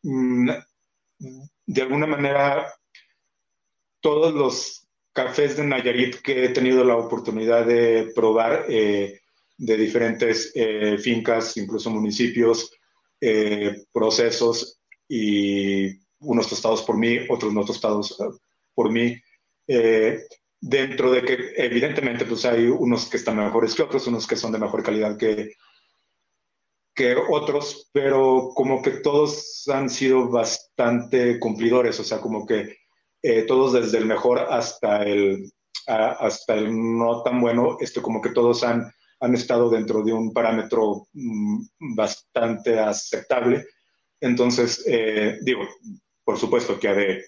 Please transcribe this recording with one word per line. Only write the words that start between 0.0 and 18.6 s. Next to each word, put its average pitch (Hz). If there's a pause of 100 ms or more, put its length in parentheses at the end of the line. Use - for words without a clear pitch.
mm, 127 (1160)
de 131
alguna 143
manera, 143 (1300)
todos 156
los - (260)
cafés 135
de 147
Nayarit 123
que 127
he 123
tenido 127
la 120
oportunidad 113
de 117
probar, 113
eh, 101 (380)
de 110
diferentes, 113
eh, 107
fincas, 117
incluso 107
municipios, 113 (480)
eh, 104
procesos, 117 (280)
y 101 (300)
unos 120
tostados 110
por 110
mí, 117 (100)
otros 110
no 107
tostados, 107
eh, 107 (360)